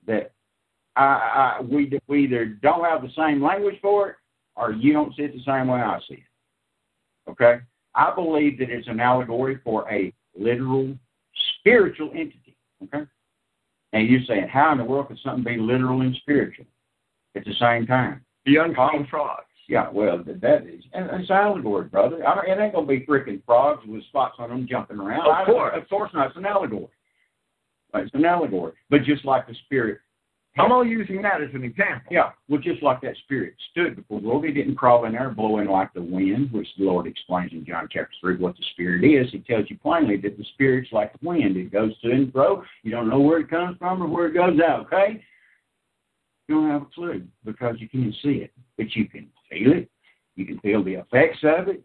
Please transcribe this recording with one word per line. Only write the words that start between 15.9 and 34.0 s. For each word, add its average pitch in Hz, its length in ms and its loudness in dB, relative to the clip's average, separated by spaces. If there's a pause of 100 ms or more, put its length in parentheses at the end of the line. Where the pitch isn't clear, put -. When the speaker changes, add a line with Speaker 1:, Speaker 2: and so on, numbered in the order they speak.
Speaker 1:
and 127 160 0
spiritual - 480 -2 (720)
at 104 100 -10
the 104 140 -8
same 117 280 2
time?" 127 380 -2 (200)
Speaker 2:
The 139 120 6
unclean 165 180 2
Speaker 1:
Paul 143 340 2
Speaker 2:
frogs. 147 320 -6 (260)
Speaker 1:
Yeah, - 220 0
well, 90 340 0
th-, 80 180 -12
that 139 260 2
is, 85 160 -20 (100)
and 185 160 -6 (120)
it's 180 80 -10
an 190 80 4
allegory, 139 480 0
brother. 120 420 0
I 160 80 4
don't, 190 120 -2
it 190 140 0
ain't 214 120 0
gonna 160 120 -2
be 135 200 -2
freaking 131 400 -2
frogs 131 420 4
with 107 180 -12
spots - 320 -4
on 117 120 -10
them 127 200 -8
jumping 107 300 -8
around. 110 220 -6
Speaker 2:
Of 156 120 4
Speaker 1:
I 185 120 0
don't, 220 100 4
Speaker 2:
course. - 200 0
Speaker 1:
of - 140 -10
course 208 240 -4
not. 143 140 0
It's - 100 -12
an 185 80 -10
allegory. 147 440 -4 (1040)
It's - 200 -6
an 143 120 2
allegory. 117 480 0 (160)
But 139 140 4
just 139 200 0
like 131 240 0
the 113 80 -16 (100)
Spirit 117 340 -2 (580)
Speaker 2:
I'm 202 140 4
only 247 180 4
using 196 340 -4
that 190 180 -2
as 139 120 -8
an 131 120 -8
example. 165 440 -4
Speaker 1:
Yeah, 170 200 2 (180)
well, 143 140 0
just 170 200 -4
like 127 200 2
that 123 240 -10
Spirit 113 300 -6 (160)
stood 165 260 -2
before 104 240 -10